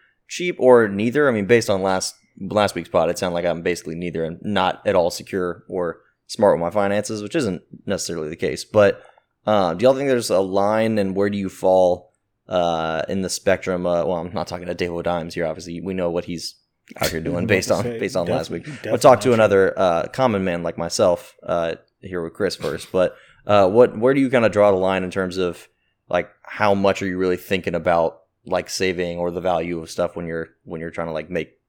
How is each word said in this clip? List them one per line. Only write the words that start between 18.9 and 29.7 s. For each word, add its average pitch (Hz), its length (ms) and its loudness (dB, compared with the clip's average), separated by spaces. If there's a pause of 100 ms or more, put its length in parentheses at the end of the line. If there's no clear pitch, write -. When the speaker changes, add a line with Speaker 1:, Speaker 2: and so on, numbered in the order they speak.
Speaker 1:
talk 123 240 6
to 131 80 0
Speaker 2:
definitely. 120 60 6
Speaker 1:
another, 98 440 4
uh, 87 280 2
common 110 380 0
man 87 180 -4
like 85 140 -6
myself, 87 640 0
uh, 82 320 -4 (260)
here 90 200 -8
with 82 120 -8
Chris 92 220 -2
first. - 360 -8
But, 92 240 2 (300)
uh, 101 240 6
what, 113 280 6
where 123 160 2
do 143 80 0
you 131 80 2
kinda 117 200 4
draw 101 220 6
the 95 60 4
line 92 260 0
in 92 80 -6
terms 92 260 -4
of, 87 300 -4 (420)
like, 87 200 -2 (140)
how 104 300 0
much 98 280 0
are 98 60 -4
you 90 100 -4
really 92 200 0
thinking 90 380 -4
about, 85 460 0 (240)
like, 90 240 -4
saving 87 480 -2
or 87 140 -4
the 87 100 -6
value 85 400 -2